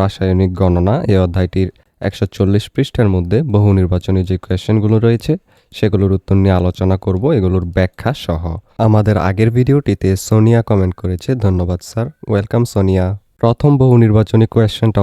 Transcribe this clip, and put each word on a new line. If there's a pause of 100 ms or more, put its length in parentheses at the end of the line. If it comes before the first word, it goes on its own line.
রাসায়নিক
গণনা, (160)
এই
অধ্যায়টির (320)
একশো (100)
চল্লিশ
পৃষ্ঠার
মধ্যে (160)
বহু (100)
নির্বাচনী
যে
কোয়েশ্চেনগুলো (100)
রয়েছে (380)
সেগুলোর
উত্তর
নিয়ে
আলোচনা (100)
করব, (140)
এগুলোর (100)
ব্যাখ্যা (120)
সহ। (440)
আমাদের (140)
আগের
ভিডিওটিতে (180)
সোনিয়া
কমেন্ট
করেছে, (160)
ধন্যবাদ (100)
স্যার। (220)
ওয়েলকাম (100)
সোনিয়া। (360)
প্রথম (100)
বহু
নির্বাচনী
কোয়েশ্চেনটা